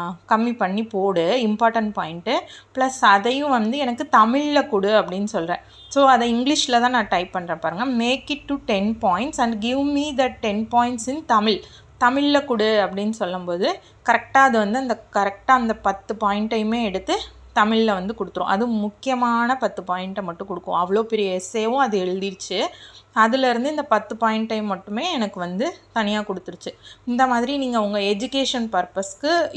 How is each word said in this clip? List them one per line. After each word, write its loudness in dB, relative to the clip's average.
கம்மி 2
பண்ணி 0
போடு, 0
இம்பார்ட்டன்ட் 0
பாயிண்ட்டு, -4
ப்ளஸ் -2
அதையும் 2
வந்து 0
எனக்கு -4
தமிழ்ல 4
கொடு 2
அப்படின்னு -4
சொல்றேன். -4
So, 6
அதை 2
இங்கிலீஷ்ல 2
தான் 2
நான் -2
டைப் -2
பண்றேன் -4
பாருங்க. -2
"Make -2
it -18
to 0
ten 0
points 0
and -4
give 0
me 0
the 0
ten 0
points 0
in -6
Tamil." 4
தமிழ்ல 4
கொடு 2
அப்படின்னு -4
சொல்லும்போது -2
கரெக்டா 4
அது 4
வந்து 0
அந்த, -2
கரெக்டா 2
அந்த 0
பத்து -4
பாயிண்ட்டையுமே 0
எடுத்து -2
தமிழ்ல 4
வந்து -6
கொடுத்துரும். -4
அது 0
முக்கியமான -2
பத்து -4
பாயிண்ட்டை -6
மட்டும் -10
கொடுக்கும். -4
அவ்வளோ 0
பெரிய 0
எஸ்ஸேவும் -2
அது 0
எழுதிருச்சு. -4
அதுலேருந்து 2
இந்த -4
பத்து 0
பாயிண்ட்டை 0
மட்டுமே -6
எனக்கு -4
வந்து -4
தனியா -2
கொடுத்துருச்சு. -10
இந்த 2
மாதிரி 0
நீங்க -2
உங்க -2
எஜுகேஷன் -2
பர்பஸ்க்கு -4